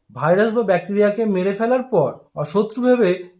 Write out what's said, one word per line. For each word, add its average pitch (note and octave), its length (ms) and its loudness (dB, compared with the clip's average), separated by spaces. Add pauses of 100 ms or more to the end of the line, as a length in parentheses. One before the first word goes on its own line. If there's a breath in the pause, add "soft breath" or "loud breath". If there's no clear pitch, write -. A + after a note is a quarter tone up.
(120)
ভাইরাস F3+ 420 0
বা A#3 100 0
ব্যাকটেরিয়াকে G3+ 640 0
মেরে G3 280 0
ফেলার A#3+ 300 0
পর, E3 300 0 (220)
অ, D3+ 100 -6
শত্রু G#3+ 380 -2
ভেবে, A3+ 400 2 (160)